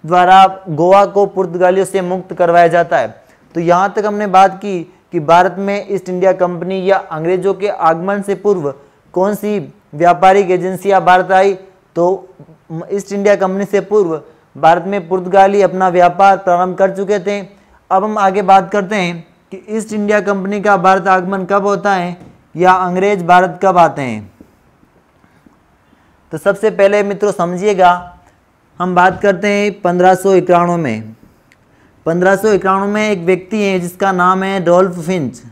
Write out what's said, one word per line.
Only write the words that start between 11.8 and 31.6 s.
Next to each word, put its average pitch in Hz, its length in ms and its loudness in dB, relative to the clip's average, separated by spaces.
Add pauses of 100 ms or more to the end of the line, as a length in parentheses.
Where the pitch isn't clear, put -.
ईस्ट 196 200 -8
इंडिया 202 260 0
कंपनी 190 280 -4
से 196 160 -2
पूर्व 175 400 -2 (340)
भारत 165 300 2
में 196 240 -6
पुर्तगाली 190 520 2
अपना 185 280 0
व्यापार 180 480 4
प्रारंभ 180 400 -2
कर 190 180 0
चुके 196 260 -4
थे। 202 180 -6 (520)
अब 190 120 0
हम 214 160 -4
आगे 196 240 0
बात 190 280 2
करते 202 240 -4
हैं 175 260 -4 (300)
कि 190 180 -18
ईस्ट 220 240 -8
इंडिया 208 280 0
कंपनी 196 400 -4
का 202 180 2
भारत 190 300 2
आगमन 190 360 -2
कब 196 200 -2
होता 202 280 -2
है 175 240 -6 (380)
या 180 180 2
अंग्रेज 185 520 0
भारत 180 380 2
कब 185 140 2
आते 151 240 2
हैं। 107 300 -10 (2000)
तो 160 60 -12
सबसे 202 340 -2
पहले 202 320 2
मित्रों 202 280 -4
समझिएगा, 180 840 0 (680)
हम 180 160 -4
बात 180 260 2
करते 202 280 0
हैं 202 220 -2 (100)
पन्द्रह 185 340 4
सौ 196 180 0
इक्यानवे 175 440 2
में। 110 380 -6 (880)